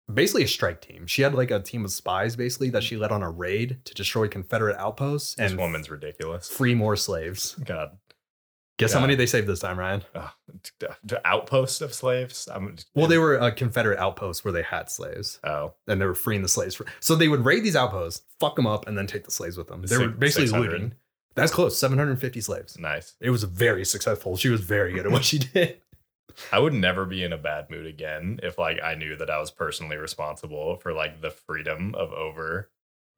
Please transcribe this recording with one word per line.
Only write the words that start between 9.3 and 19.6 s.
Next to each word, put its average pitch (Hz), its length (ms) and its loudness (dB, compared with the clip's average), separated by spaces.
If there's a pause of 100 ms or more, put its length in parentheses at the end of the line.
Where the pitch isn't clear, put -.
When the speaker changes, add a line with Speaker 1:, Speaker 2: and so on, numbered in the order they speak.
Speaker 1:
this 95 140 -2
time, 90 180 -4
Ryan? 95 260 -2 (100)
Speaker 2:
Uh, 85 140 -10 (520)
d-, - 60 -6 (180)
d-, 104 200 -4
outposts 131 580 2
of 139 100 -6
slaves? 127 600 -2
I'm 101 240 -8 (180)
Speaker 1:
Well, 160 140 6
they 165 100 8
were 151 180 6
a 120 160 4
Confederate 110 460 2
outpost 95 440 -2
where 98 100 -2
they 85 100 0
had - 280 -6
slaves. - 540 -8
Speaker 2:
Oh. 76 300 -4 (120)
Speaker 1:
And 98 140 2
they 98 60 2
were 90 80 0
freeing 104 280 0
the 90 60 0
slaves. 92 260 0
For, - 120 -10 (120)
so - 160 4
they 160 140 6
would 139 160 4
raid 185 180 6
these 190 140 2
outposts, 95 460 0 (180)
fuck 147 180 0
'em 123 80 6
up, 107 220 0
and 107 80 -4
then 98 100 -2
take 98 200 -8
the - 40 -16
slaves 87 280 -6
with 82 100 -10